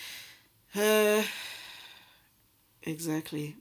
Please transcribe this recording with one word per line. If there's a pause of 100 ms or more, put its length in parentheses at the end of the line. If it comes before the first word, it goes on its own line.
(760)
Uh, (1600)
exactly.